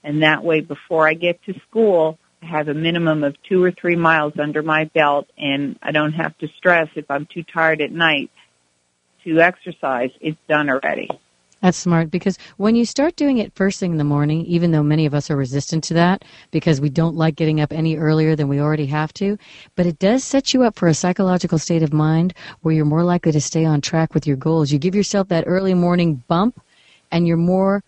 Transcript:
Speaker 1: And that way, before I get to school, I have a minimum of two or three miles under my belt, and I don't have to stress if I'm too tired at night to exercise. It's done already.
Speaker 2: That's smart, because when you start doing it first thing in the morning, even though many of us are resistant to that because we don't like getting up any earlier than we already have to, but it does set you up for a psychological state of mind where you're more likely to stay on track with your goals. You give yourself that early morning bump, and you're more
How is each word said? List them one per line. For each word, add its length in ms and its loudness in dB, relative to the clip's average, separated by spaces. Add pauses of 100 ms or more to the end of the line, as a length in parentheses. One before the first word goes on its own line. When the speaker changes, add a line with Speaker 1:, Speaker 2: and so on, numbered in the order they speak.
Speaker 1:
And 180 -2
that 220 2
way, 160 2
before 480 -2
I 60 0
get 300 -4
to 100 -8 (140)
school, 480 2 (260)
I 40 -20
have 220 -4
a 60 -4
minimum 500 0
of 180 -4
two 200 2
or 100 4
three 240 -2
miles 420 0
under 240 -2
my 220 0
belt, 520 0
and 460 -4
I 80 -6
don't 220 0
have 260 -6
to 180 -8
stress 380 2
if 160 -12
I'm 160 -4
too 160 -12
tired 380 -2
at 100 -4
night 400 -2 (920)
to 160 2
exercise. 680 0 (100)
It's 180 -6 (100)
done 220 0
already. 400 -4 (500)
Speaker 2:
That's 160 2
smart, 360 0
because 260 -4 (180)
when 200 2
you 80 2
start 320 -2
doing 220 0
it 180 -4
first 240 -2
thing 100 -2
in 80 -2
the 60 0
morning, 420 0
even 240 2
though 140 2
many 220 2
of 60 -2
us 160 -4
are 60 -2
resistant 500 -4
to 100 -6
that 300 2 (280)
because 280 2
we 80 0
don't 280 0
like 180 0
getting 260 0
up 120 -2
any 240 -2
earlier 400 2
than 100 -2
we 140 -2
already 260 0
have 280 -4
to, 220 -4 (380)
but 100 0
it 140 -2
does 240 2
set 320 -2
you 80 4
up 140 2
for 100 0
a 80 4
psychological 640 0
state 240 0
of 100 0
mind 400 2 (300)
where 100 0
you're 120 2
more 180 2
likely 300 2
to 80 2
stay 240 -2
on 160 2
track 340 -2
with 100 0
your 120 0
goals. 340 0
You 80 2
give 160 -2
yourself 340 0
that 200 -2
early 260 0
morning 540 0
bump, 320 0 (500)
and 160 0
you're 100 0
more 520 0